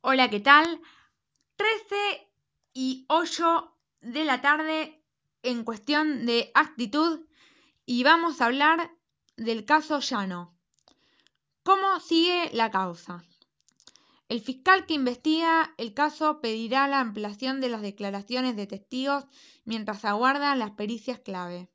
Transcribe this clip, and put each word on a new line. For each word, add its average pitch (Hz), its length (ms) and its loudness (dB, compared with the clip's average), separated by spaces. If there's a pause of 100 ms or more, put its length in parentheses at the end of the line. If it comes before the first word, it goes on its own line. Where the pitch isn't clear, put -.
Hola, 262 280 2
¿qué 208 100 -2
tal? 302 420 6 (720)
Trece 415 720 -2 (440)
y 262 340 -6
ocho 330 680 0 (260)
de 254 240 -4
la 254 160 0
tarde 311 640 0 (380)
en 240 220 -4
cuestión 254 640 -2
de 233 280 0
actitud 302 720 0 (600)
y 247 180 -2
vamos 330 380 4
a 247 40 4
hablar 302 460 2 (460)
del 226 280 -4
caso 302 340 2
Llano. 190 580 -6 (1040)
¿Cómo 381 360 2
sigue 339 540 2
la 226 180 0
causa? 175 520 -6 (1040)
El 233 140 -4
fiscal 370 440 2
que 320 100 -2
investiga 311 840 0
el 226 160 -10
caso 302 480 -2
pedirá 226 460 -2
la 277 120 0
ampliación 220 640 -6
de 254 80 -2
las 226 120 -6
declaraciones 202 760 -6
de 202 120 -6
testigos 262 580 -4 (400)
mientras 220 380 -6
aguarda 269 520 0
las 220 160 -2
pericias 220 480 -8
clave. 180 560 -10